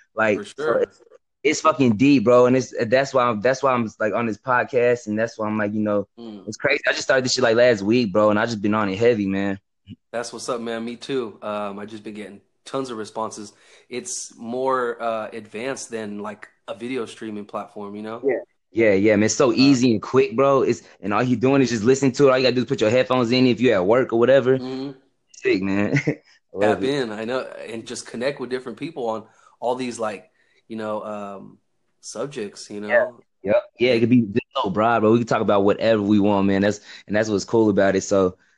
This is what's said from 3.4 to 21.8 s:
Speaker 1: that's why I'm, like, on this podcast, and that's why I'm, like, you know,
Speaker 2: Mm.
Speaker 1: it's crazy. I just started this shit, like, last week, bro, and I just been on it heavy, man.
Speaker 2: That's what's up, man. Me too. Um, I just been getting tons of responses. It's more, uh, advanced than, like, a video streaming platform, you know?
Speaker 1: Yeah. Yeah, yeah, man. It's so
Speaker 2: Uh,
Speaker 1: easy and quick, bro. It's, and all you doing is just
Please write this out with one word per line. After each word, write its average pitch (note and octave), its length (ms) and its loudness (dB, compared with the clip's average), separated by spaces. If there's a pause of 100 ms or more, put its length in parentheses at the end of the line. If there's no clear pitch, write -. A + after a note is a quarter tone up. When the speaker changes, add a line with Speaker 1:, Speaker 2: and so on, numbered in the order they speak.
Speaker 1:
that's B2+ 200 0
why C3+ 120 2
I'm, A#2 160 0 (100)
like, A2 140 -2
on A#2 140 -2
this G#2 100 -4
podcast, A#2+ 680 0
and G#2+ 120 -2
that's A#2 180 -4
why A2 80 -6
I'm, G#2+ 120 -4
like, G#2 160 -2
you G#2+ 80 -4
know, G#2 260 -2 (100)
Speaker 2:
Mm. G#2+ 300 -16
Speaker 1:
it's A2 80 -10
crazy. C#3+ 320 -2
I C3 40 2
just D3+ 120 -6
started C3 220 2
this B2 80 -2
shit, B2+ 100 0
like, A2+ 140 4
last A#2+ 240 4
week, A2 320 2
bro, G#2+ 160 4
and G#2 100 2
I A2+ 60 0
just A#2 160 -4
been G#2 120 0
on G#2+ 140 0
it F#2+ 100 -4
heavy, A2+ 300 2
man. G2 320 -2 (540)
Speaker 2:
That's A#2+ 180 -8
what's A2+ 160 -12
up, B2 140 -6
man. A#2 240 -6
Me A#2+ 100 -10
too. A#2+ 460 -6
Um, G#2 380 -8
I G#2+ 60 -12
just G#2+ 180 -16
been G#2+ 100 -14
getting G2 260 -16 (240)
tons C3+ 280 -8
of A2+ 60 -10
responses. G#2+ 540 -10 (380)
It's - 480 -12
more, B2 640 -4
uh, A2 300 -4
advanced A2+ 560 -10
than, G#2+ 300 -10
like, G#2 280 -14 (220)
a A2+ 60 -12
video A#2+ 300 -8
streaming G#2+ 380 -12
platform, G2+ 540 -12
you G#2+ 60 -12
know? A2+ 220 -12
Speaker 1:
Yeah. B2+ 120 0 (380)
Yeah, A2 180 4
yeah, G#2 240 4
man. G2+ 80 4
It's A2 100 -2
so C3 160 4
Speaker 2:
Uh, - 20 -2
Speaker 1:
easy C3 380 4
and G#2 100 0
quick, C3 340 0
bro. C3+ 280 2
It's, A#2 180 0 (180)
and G#2 140 -4
all G#2 80 2
you B2+ 140 2
doing C3+ 260 4
is A#2+ 80 2
just A2+ 140 -2